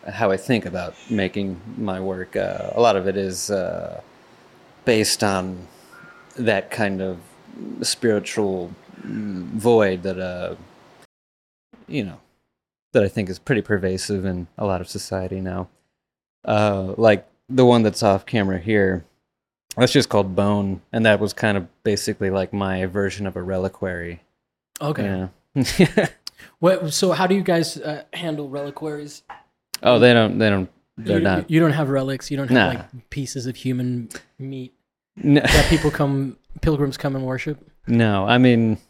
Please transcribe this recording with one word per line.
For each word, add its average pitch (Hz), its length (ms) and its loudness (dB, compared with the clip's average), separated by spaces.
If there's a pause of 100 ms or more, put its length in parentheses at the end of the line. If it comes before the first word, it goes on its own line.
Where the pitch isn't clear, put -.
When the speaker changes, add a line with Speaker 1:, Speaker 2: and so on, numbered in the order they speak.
(120)
Speaker 1:
how 101 200 0
I 95 60 0
think 110 280 0
about 87 280 -8 (160)
making 98 500 -4 (180)
my 98 220 -6
work. 92 360 -8
Uh, 95 380 -4
a 113 80 0
lot 113 140 6
of 95 120 0
it 98 100 -2
is, 95 340 -6
uh, 87 500 -6 (840)
based 110 380 2
on 92 440 -2 (680)
that 110 340 0
kind 98 300 -2
of 92 160 -6 (640)
spiritual, 98 920 -2 (300)
mm, 104 420 -8 (100)
void 104 500 2
that, 92 160 -6
uh, 90 360 -8 (1300)
you 131 160 -6
know, 90 160 -12 (720)
that 110 100 6
I 98 40 2
think 95 220 -4
is 92 100 -10
pretty 113 220 0
pervasive 95 640 -2
in 90 220 -4 (100)
a 107 80 -4
lot 92 160 -2
of 90 60 -12
society 95 540 -8
now. 92 260 -8 (760)
Uh, 101 540 0
like 107 300 4 (220)
the 131 160 4
one 120 180 8
that's 107 200 0
off 98 220 4
camera 95 340 0
here, 95 460 2 (720)
that's 123 160 2
just 135 180 2
called 95 260 0
Bone, 101 460 0 (120)
and 113 120 2
that 104 140 6
was 104 140 -2
kind 104 240 0
of 87 100 -6 (160)
basically, 104 460 -2
like, 95 240 -2
my 95 320 -2
version 98 420 -2
of 92 80 -8
a 90 80 -6
reliquary. 90 760 -6 (600)
Speaker 2:
Okay. 101 460 -4 (280)
Speaker 1:
Yeah. 151 560 2
<laughs> - 60 -20 (420)
Speaker 2:
What, 180 340 2
so 185 180 0
how 175 160 0
do 190 80 2
you 196 60 0
guys, 170 360 0
uh, 151 260 -10 (100)
handle 151 360 -8
reliquaries? 147 760 -10 (600)
Speaker 1:
Oh, 120 160 6
they 117 140 8
don't, 107 240 4
they 107 120 4
don't, 95 200 0 (280)
they're 107 200 0
Speaker 2:
You, 92 60 2
Speaker 1:
not. 95 260 0
Speaker 2:
you 160 100 4
don't 160 120 4
have 143 180 0
relics? 135 400 -4
You 143 80 -4
don't 135 120 -4
have, 113 240 4
Speaker 1:
Nah. 92 60 -6
Speaker 2:
like, - 300 -18
pieces 131 380 -8
of 127 80 -8
human 123 540 -4 (280)
meat 135 360 -12 (420)
Speaker 1:
No. 143 260 4
Speaker 2:
that - 280 4
people 156 220 2
come, 139 460 -2 (240)
pilgrims 143 360 0
come 139 180 -4
and 131 100 -6
worship? 131 320 -6 (300)
Speaker 1:
No, 110 380 2
I 117 120 4
mean 117 400 6 (120)